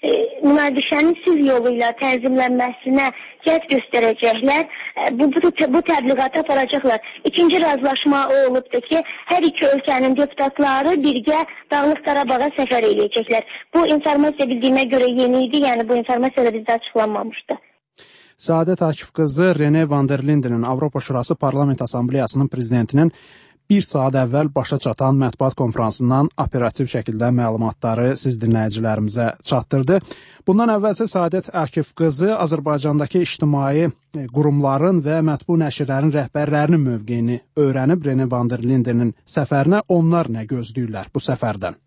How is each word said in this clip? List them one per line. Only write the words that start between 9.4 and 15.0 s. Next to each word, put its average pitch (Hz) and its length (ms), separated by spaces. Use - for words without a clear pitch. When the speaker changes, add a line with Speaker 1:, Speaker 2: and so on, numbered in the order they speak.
Speaker 1:
iki - 180
ölkənin 269 480
deputatları 277 880
birgə 302 400
Dağlıq 294 380
Qarabağa 277 480
səfər 247 320
eləyəcəklər. 220 560
Bu 240 80
informasiya 294 500
bildiyimə 262 480
görə 247 160